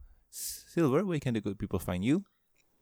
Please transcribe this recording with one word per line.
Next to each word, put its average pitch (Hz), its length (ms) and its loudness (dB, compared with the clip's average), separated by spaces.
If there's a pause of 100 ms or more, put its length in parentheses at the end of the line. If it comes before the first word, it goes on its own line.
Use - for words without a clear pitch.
(300)
Silver, - 760 0
where 175 160 -2
can 127 140 -2
the 110 80 0
good 101 180 -4
people 95 200 -2
find 92 260 -4
you? 170 180 2 (580)